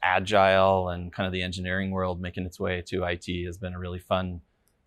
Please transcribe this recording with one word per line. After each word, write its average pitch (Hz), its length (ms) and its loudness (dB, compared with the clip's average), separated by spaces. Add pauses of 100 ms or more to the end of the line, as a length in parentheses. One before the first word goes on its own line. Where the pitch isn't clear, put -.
agile 95 840 4
and 87 240 -6
kind 98 140 -2
of 92 80 -2
the 90 80 -2
engineering 92 480 -4
world 92 280 -2
making 90 280 -6
its - 120 -12
way 90 280 -2
to 92 180 -4
I 87 120 -2
T 87 280 -6
has 90 140 -10
been 92 160 -8
a 90 40 -10
really 90 200 -8
fun, 92 420 -2 (460)